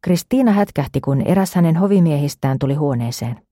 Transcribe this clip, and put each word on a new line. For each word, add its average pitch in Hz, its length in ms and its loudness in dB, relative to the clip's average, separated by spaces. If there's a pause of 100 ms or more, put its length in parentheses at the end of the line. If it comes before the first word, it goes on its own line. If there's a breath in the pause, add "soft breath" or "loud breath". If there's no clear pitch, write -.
Kristiina 226 480 0
hätkähti, 196 500 -2
kun 135 200 0
eräs 185 340 0
hänen 170 220 2
hovimiehistään 151 800 0
tuli 139 160 -2
huoneeseen. 123 760 -4